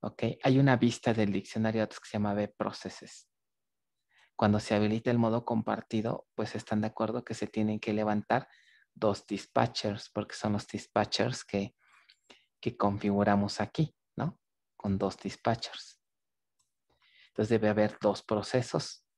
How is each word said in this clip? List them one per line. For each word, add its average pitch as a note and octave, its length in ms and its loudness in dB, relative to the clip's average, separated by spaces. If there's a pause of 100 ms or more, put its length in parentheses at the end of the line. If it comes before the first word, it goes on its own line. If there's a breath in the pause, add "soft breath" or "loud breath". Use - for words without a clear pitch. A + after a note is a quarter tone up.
¿Ok? - 220 -6 (200)
Hay C3+ 140 6
una C3+ 180 6
vista A#2+ 380 2
del G#2+ 180 2
diccionario A2 500 -2
de G#2+ 40 0
datos - 140 -12
que - 100 -20
se - 40 -16
llama G#2 200 0
B G#2 140 0
processes. - 800 -10 (1040 soft breath)
Cuando G#2 240 4
se - 140 -2
habilita G#2+ 380 2
el A#2+ 80 4
modo A2+ 260 2
compartido, A2 880 -2
pues - 220 -6
están G#2 260 -2
de G#2+ 60 -2
acuerdo A2 360 -4
que A2+ 120 -8
se G#2+ 120 -6
tienen G#2+ 320 -2
que - 140 -4
levantar G#2+ 540 0 (480 soft breath)
dos G#2 320 -2
dispatchers, G#2 840 -2
porque - 260 -8
son G#2+ 180 -2
los G2+ 140 -4
dispatchers - 760 -2
que, - 320 -4 (840 soft breath)
que - 160 -6
configuramos G2+ 840 2
aquí, D3+ 360 -2 (200)
¿no? - 240 -4 (360)
Con G2 240 -2
dos G2 180 -2
dispatchers. - 840 -4 (1300 soft breath)
Entonces G#2+ 200 -2
debe G#2+ 200 4
haber G#2+ 300 2
dos G2+ 220 2
procesos. - 840 -2 (140)